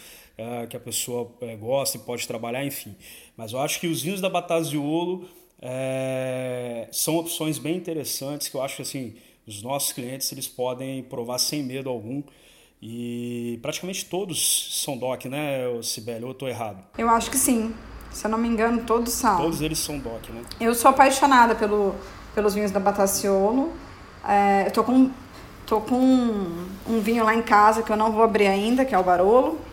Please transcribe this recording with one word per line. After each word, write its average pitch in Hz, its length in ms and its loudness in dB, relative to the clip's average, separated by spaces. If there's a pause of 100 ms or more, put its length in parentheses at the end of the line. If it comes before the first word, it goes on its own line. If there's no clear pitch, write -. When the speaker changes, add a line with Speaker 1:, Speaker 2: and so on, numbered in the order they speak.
(360)
Speaker 1:
é, 117 320 -8
que - 80 -12
a 120 40 -14
pessoa, 120 500 -6 (100)
é, 117 160 -10
gosta 127 400 -2
e 117 40 -14
pode 120 260 -6
trabalhar, 120 380 -6
enfim. 135 300 -8 (420)
Mas 110 160 -10
eu 123 60 -4
acho 147 220 -2
que 175 80 -2
os 160 120 -2
vinhos 185 200 -4
da 185 100 -2
Bataziolo, 170 960 -2 (320)
é, 131 1300 -4
são - 240 -2
opções 156 420 -4
bem 151 180 -4
interessantes, 147 720 -8
que - 80 -10
eu 131 60 -2
acho 135 140 -6
que, 143 60 -10
assim, 127 340 -10 (300)
os 101 140 -14
nossos 135 320 -4
clientes, 131 380 -6
eles 131 160 -8
podem 131 560 -6
provar 123 360 -6
sem 151 260 -2
medo 131 260 -8
algum. 123 320 -8 (580)
E 120 800 -8
praticamente 180 440 -8
todos - 800 -4
são 143 140 -4
doc, 123 280 -4
né, 139 400 -4 (180)
Cibele? 113 420 -8
Ou 127 60 -8
eu 131 40 -12
tô 135 120 -10
errado? 107 380 -6 (120)
Speaker 2:
Eu 226 120 0
acho 240 220 2
que 277 60 -4
sim. 226 380 2 (360)
Se - 160 -6
eu 208 40 -2
não 226 80 0
me 233 100 0
engano, 233 360 2
todos 233 280 0
são. 214 240 2
Speaker 1:
Todos 165 240 0
eles 156 180 -2
são 147 200 -4
doc, 113 320 -10
né? 113 100 -12 (200)
Speaker 2:
Eu 233 140 2
sou 269 160 6
apaixonada 262 640 8
pelo, 208 400 2 (400)
pelos 202 200 2
vinhos 208 160 0
da 202 100 0
Bataciolo. 202 920 2 (540)
É, 202 400 4
eu 202 60 0
tô 226 100 4
com, 262 280 6 (560)
tô 220 140 2
com 220 140 0
um, 226 720 2 (220)
um 226 120 2
vinho 226 240 2
lá 220 100 4
em 226 80 2
casa 214 400 6
que 226 80 -4
eu 214 60 2
não 220 140 2
vou 214 120 4
abrir 208 260 6
ainda, 220 360 2
que 262 100 0
é 185 40 4
o 185 60 4
Barolo. 226 560 6 (120)